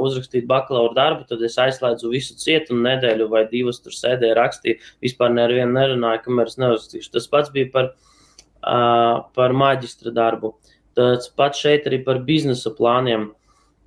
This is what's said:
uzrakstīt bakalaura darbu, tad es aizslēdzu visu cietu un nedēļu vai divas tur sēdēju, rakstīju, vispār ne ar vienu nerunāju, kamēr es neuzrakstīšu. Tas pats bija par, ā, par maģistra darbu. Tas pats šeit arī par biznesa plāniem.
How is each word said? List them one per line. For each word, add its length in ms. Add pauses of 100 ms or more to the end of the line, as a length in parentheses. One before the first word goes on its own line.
uzrakstīt 480
bakalaura 480
darbu, 320
tad 160
es 160
aizslēdzu 500
visu 300
cietu 340
un 80
nedēļu 460
vai 180
divas 320
tur 160
sēdēju, 400
rakstīju, 460 (240)
vispār 260
ne 140
ar 80
vienu 240
nerunāju, 480
kamēr 260
es 80
neuzrakstīšu. 540
Tas 160
pats 240
bija 180
par, 220 (640)
ā, 200 (560)
par 180
maģistra 580
darbu. 440 (420)
Tas 300
pats 320
šeit 280
arī 160
par 200
biznesa 480
plāniem. 580 (580)